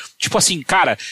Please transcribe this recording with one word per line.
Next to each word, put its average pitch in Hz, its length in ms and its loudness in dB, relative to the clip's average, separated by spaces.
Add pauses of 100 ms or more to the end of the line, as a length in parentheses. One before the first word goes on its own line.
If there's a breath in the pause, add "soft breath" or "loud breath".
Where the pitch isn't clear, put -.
(180 loud breath)
Tipo - 200 -2
assim, 165 240 0
cara, 156 340 2 (160 loud breath)